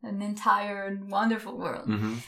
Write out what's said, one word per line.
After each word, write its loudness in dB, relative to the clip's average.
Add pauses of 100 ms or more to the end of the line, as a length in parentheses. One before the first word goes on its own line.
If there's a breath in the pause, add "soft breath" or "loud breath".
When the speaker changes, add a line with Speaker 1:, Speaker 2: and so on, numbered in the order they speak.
Speaker 1:
an -4
entire 2
and -4
wonderful 2
world." -4
Speaker 2:
Mm-hmm. 0 (120)